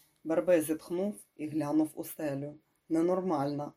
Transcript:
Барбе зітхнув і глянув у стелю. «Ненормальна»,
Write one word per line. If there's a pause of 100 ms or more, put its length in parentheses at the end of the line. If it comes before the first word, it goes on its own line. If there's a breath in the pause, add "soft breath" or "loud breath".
(240 soft breath)
Барбе
зітхнув (200)
і
глянув
у
стелю. (360)
«Ненормальна»,